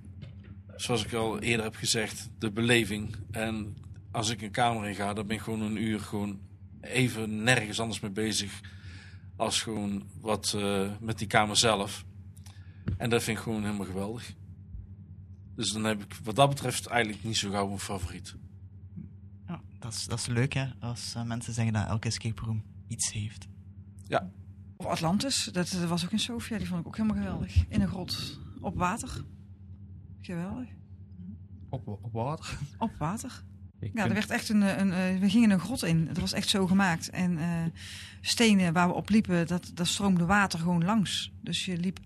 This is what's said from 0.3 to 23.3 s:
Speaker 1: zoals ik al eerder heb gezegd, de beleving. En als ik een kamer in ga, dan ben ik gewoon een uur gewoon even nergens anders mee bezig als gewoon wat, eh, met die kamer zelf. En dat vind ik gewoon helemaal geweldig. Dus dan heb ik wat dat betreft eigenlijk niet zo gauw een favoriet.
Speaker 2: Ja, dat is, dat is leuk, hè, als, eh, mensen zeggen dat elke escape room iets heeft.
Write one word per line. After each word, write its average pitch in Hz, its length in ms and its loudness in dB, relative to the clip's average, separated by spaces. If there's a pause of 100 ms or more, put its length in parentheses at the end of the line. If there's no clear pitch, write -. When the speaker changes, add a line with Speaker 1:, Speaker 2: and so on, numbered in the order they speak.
Speaker 1:
zoals 113 300 0
ik - 80 -6
al 110 260 0
eerder 110 260 2
heb 110 100 -6
gezegd, - 600 -2
de 110 140 -2
beleving. 107 640 4 (160)
En 110 440 -4 (360)
als 117 180 -2
ik 110 120 -4
een 104 100 -6
kamer 117 360 2
in 101 80 -4
ga, 101 180 -2
dan 101 140 -4
ben 110 80 -2
ik 101 60 -4
gewoon 110 200 -4
een 107 220 0
uur 107 160 0
gewoon 101 400 -4 (420)
even 107 640 0
nergens 110 360 4
anders 110 200 -2
mee 107 120 -6
bezig 101 500 -2 (760)
als 110 260 0
gewoon 104 420 -2 (180)
wat, 107 360 0
eh, 101 420 2
met 113 180 -4
die 104 100 -4
kamer 107 300 6
zelf. 104 480 4 (920)
En - 120 -2
dat 113 140 4
vind 110 140 0
ik - 60 -8
gewoon 110 200 -2
helemaal 101 220 -2
geweldig. 98 480 -6 (1200)
Dus 104 160 -2
dan 107 120 -2
heb 107 200 2
ik 104 100 -14 (100)
wat 107 120 -4
dat 139 140 10
betreft 127 360 -2
eigenlijk 107 380 2
niet 107 140 -2
zo 101 140 0
gauw 101 200 2
een 98 80 -4
favoriet. 90 560 -6 (1120)
Speaker 2:
Ja, 175 140 -8 (180)
dat 117 140 -8
is, - 120 -6
dat 117 140 -4
is - 80 -6
leuk, 123 260 2
hè, 135 120 0 (140)
als, 117 360 -6
eh, 117 80 -2
mensen 117 300 -4
zeggen 113 200 2
dat 107 140 2
elke 110 200 0
escape 110 340 -2
room 113 220 -2 (240)
iets - 240 -4
heeft. 107 360 -6 (600)